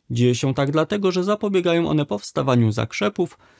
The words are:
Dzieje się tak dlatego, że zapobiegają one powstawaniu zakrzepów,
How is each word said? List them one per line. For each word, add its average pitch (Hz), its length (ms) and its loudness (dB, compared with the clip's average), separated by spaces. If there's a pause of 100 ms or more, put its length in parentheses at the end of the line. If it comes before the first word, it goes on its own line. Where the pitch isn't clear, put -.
Dzieje 120 260 2
się 135 180 -2
tak 139 180 -2
dlatego, 185 400 0
że 180 120 0
zapobiegają 180 640 0
one 147 160 0
powstawaniu 131 640 0
zakrzepów, 160 640 -4 (220)